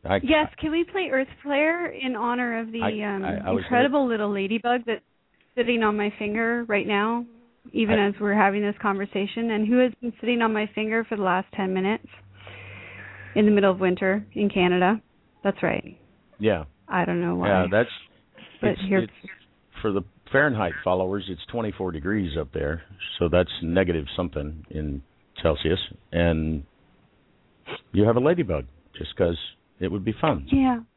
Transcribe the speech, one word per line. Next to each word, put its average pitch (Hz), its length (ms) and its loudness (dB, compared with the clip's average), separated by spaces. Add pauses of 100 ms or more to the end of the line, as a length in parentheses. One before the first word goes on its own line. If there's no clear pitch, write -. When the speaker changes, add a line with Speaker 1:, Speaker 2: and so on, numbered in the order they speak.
Speaker 1:
I, 196 180 2
Speaker 2:
Yes, 302 240 2 (120)
can 311 120 -4
we 339 140 0
play 359 260 -4
Earth 262 160 0 (140)
Prayer 311 460 0
in 254 280 -6
honor 240 440 -2
of 220 120 -8
the, 226 100 -8
Speaker 1:
I, 208 340 -4
Speaker 2:
um, 190 100 -6
Speaker 1:
I, 202 240 -4
I - 20 0
was - 120 0
Speaker 2:
incredible 254 380 2
Speaker 1:
gonna 247 100 0
Speaker 2:
little 208 200 -2
ladybug 220 540 0
that's 220 160 -4 (540)
sitting 233 280 2
on 208 140 4
my 208 220 0
finger 226 500 -2
right 202 180 0
now, 220 380 0 (480)
even 220 260 2
Speaker 1:
I 202 100 4
Speaker 2:
as 202 120 -4
we're 208 140 0
having 202 260 4
this 202 200 -2
conversation, 202 680 -2
and 214 160 0
who 247 120 4
has 254 200 4
been 240 220 -6
sitting 233 200 0
on 220 120 2
my 214 200 -2
finger 220 360 0
for 220 80 -4
the 208 60 -2
last 185 300 2
ten 190 200 -2
minutes 190 320 0 (1300)
in 208 100 4
the 214 60 6
middle 202 200 6
of 185 80 0
winter 190 460 0 (100)
in 202 140 0
Canada? 180 520 2 (420)
That's 196 200 -2
right. - 340 -4 (420)
Speaker 1:
Yeah. 101 260 2 (220)
Speaker 2:
I 185 160 0
don't 175 160 0
know 175 160 -2
why. 180 120 0
Speaker 1:
Yeah, - 220 4
that's 110 200 2 (720)
Speaker 2:
But 214 80 4
Speaker 1:
it's, 185 180 -2
Speaker 2:
here 190 120 4
Speaker 1:
it's, - 140 -4 (680)
for 107 100 0
the 98 100 0 (300)
Fahrenheit 117 420 2 (100)
followers, 92 460 0
it's 85 120 -10 (100)
twenty-four 101 400 -4
degrees 82 480 -2
up 73 140 -6
there, 78 300 -4 (340)
so 87 100 2
that's 87 220 4 (140)
negative 85 420 2 (100)
something 78 540 -6
in 73 320 -6 (400)
Celsius, 80 380 2 (320)
and 80 520 0 (1300)
you 98 120 4
have 113 140 6
a - 20 4
ladybug 123 460 0 (300)
just - 200 -12
'cause 85 220 2 (420)
it 90 120 -2
would 98 140 -4
be 110 160 -2
fun. 104 300 0
Speaker 2:
Yeah. 262 280 2 (180)